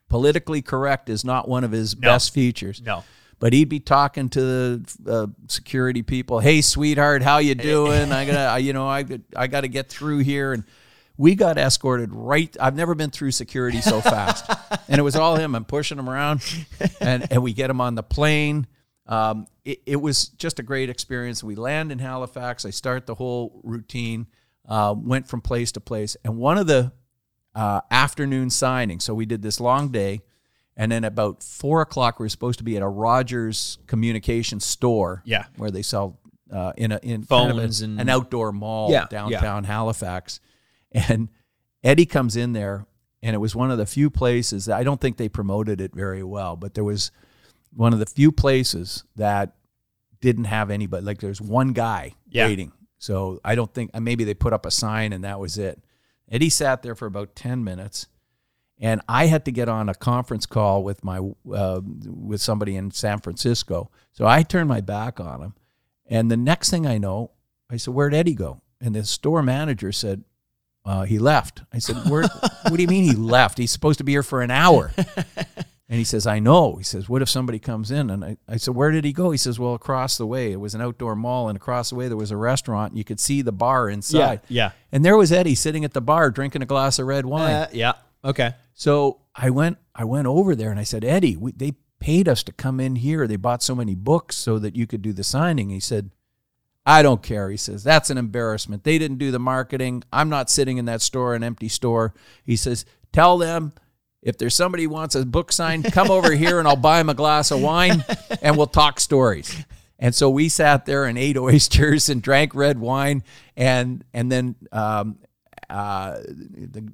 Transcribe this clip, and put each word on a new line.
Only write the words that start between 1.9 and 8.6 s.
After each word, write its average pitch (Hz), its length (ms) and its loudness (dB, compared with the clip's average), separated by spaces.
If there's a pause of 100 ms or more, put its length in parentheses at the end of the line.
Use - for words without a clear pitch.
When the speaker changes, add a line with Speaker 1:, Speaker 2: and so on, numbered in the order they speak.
Speaker 2:
No. 123 140 2
Speaker 1:
best 123 240 4
features. 120 500 -2
Speaker 2:
No. 104 200 -6 (340)
Speaker 1:
But 117 160 4
he'd 143 160 6
be 151 100 -4
talking 139 500 2
to 135 120 0
the, 127 460 -2 (200)
uh, 110 200 0 (200)
security 127 540 -2
people. 127 380 -2
"Hey, 147 220 6
sweetheart, 147 600 2
how 143 160 6
you 147 180 4
Speaker 2:
<laughs> 151 180 -2
Speaker 1:
doing? 147 380 2
I 135 140 -2
gotta, 143 140 0
I, 131 180 0
you 135 160 0